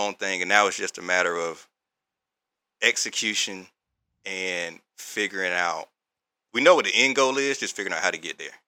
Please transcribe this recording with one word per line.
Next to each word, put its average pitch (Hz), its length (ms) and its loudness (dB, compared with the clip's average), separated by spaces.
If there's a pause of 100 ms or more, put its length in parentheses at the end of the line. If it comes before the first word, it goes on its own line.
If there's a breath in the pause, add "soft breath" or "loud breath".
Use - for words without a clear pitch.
own 98 100 -4
thing, 95 260 -4
and 90 80 -2
now 104 180 6
it's 92 80 -4
just 98 220 -6
a - 40 -14
matter 90 360 2
of 82 280 -6 (1160)
execution 107 840 -2 (580)
and 90 540 -6 (180)
figuring 95 560 -4
out. 87 340 -2 (640)
We 117 80 0
know 170 140 8
what 127 100 4
the 95 80 -2
end 123 220 4
goal 135 220 4
is, 139 200 0
just - 180 -6
figuring 95 200 -6
out 80 80 -2
how 92 80 2
to 82 60 -4
get 82 200 -10
there. 71 140 -12 (160)